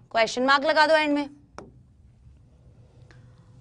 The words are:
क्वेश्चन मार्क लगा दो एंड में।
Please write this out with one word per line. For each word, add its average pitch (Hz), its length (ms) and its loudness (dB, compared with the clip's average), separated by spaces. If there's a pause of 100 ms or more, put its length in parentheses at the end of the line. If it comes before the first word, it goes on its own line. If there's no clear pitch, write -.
(100)
क्वेश्चन 226 340 -2
मार्क 277 200 2
लगा 311 220 2
दो 311 80 2
एंड 302 200 0
में। 285 140 -4 (2250)